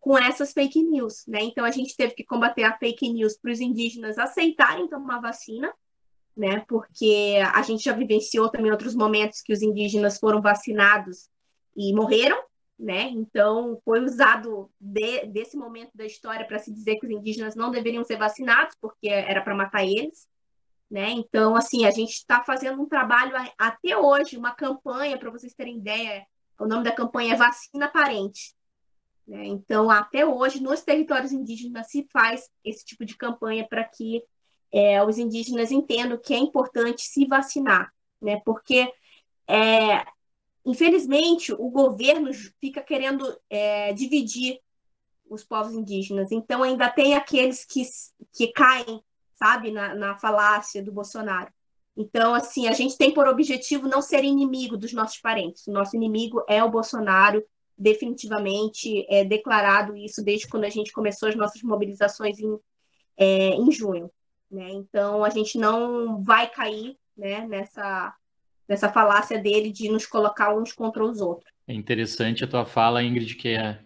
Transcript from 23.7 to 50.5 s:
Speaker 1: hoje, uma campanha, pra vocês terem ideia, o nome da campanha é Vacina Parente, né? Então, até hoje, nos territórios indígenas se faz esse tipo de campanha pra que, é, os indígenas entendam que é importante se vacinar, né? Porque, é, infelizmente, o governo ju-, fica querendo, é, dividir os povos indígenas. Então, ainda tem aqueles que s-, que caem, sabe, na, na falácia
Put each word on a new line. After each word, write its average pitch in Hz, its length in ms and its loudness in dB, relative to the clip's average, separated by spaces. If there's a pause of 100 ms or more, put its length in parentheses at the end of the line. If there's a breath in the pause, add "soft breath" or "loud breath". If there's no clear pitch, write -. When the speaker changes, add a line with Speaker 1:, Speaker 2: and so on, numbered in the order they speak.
Speaker 1:
hoje, 285 400 4
uma 240 160 -6
campanha, 277 680 -6
pra 240 120 -12
vocês 240 240 -18
terem 240 240 -12
ideia, 208 480 -8 (320)
o 214 80 -4
nome 226 180 0
da 226 80 0
campanha 233 420 -2
é - 20 0
Vacina 277 520 2
Parente, 233 680 -2 (720)
né? 202 200 -14
Então, 202 440 0
até 220 360 4
hoje, 269 340 0
nos 262 220 -2
territórios 294 500 0
indígenas 233 560 -8
se 285 240 -6
faz 240 380 0 (140)
esse 220 200 -10
tipo - 200 -14
de - 120 -14
campanha 226 520 -6
pra 226 160 -4
que, 226 380 -8 (500)
é, 202 320 6
os 220 140 0
indígenas 233 520 -2
entendam 247 480 0
que - 160 -2
é 240 40 2
importante 247 640 0
se - 240 2
vacinar, 269 680 2 (280)
né? 208 240 -2
Porque, 254 480 0 (560 soft breath)
é, 220 560 4 (600)
infelizmente, 320 880 2
o 233 180 -6
governo 269 600 2
ju-, 208 280 -12
fica 277 220 -8
querendo, 269 420 -2 (240)
é, 208 440 -2
dividir 254 680 -2 (680)
os 214 160 -14
povos 220 300 -6
indígenas. 196 580 -4
Então, 247 320 -2
ainda 254 260 2
tem 285 240 4
aqueles 262 500 0
que - 180 -4
s-, - 300 -12 (200)
que 233 160 0
caem, 240 520 2 (420)
sabe, 240 280 2
na, 202 240 -6
na 196 240 -6
falácia 208 640 0